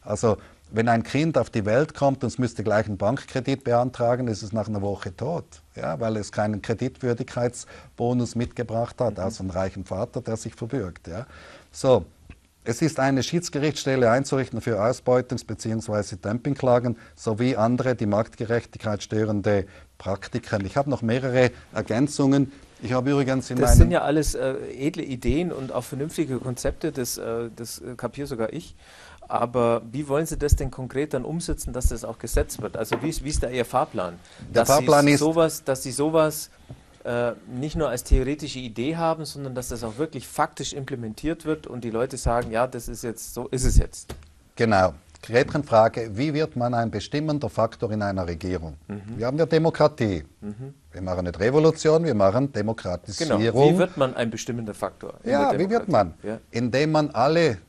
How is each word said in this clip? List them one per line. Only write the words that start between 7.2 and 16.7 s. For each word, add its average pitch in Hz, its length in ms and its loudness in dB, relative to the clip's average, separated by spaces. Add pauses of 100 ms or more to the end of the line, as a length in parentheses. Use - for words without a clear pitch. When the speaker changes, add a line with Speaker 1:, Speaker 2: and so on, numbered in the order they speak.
Speaker 1:
mitgebracht 117 680 -4
hat, 107 180 0
Speaker 2:
Mhm. 90 40 -4
Speaker 1:
außer 110 200 -4
einem 95 80 -4
reichen 92 340 -4
Vater, 113 380 -6
der 113 160 -6
sich - 160 -10
verbürgt. 113 540 -8
Ja? 92 180 -10 (440)
So. 120 360 4 (600)
Es 120 140 -2
ist - 160 0
eine 135 240 2
Schiedsgerichtsstelle 139 880 0
einzurichten 127 500 0
für 107 220 -2
Ausbeutungs- 123 640 0
beziehungsweise 107 720 -4
Dumpingklagen 123 800 0 (180)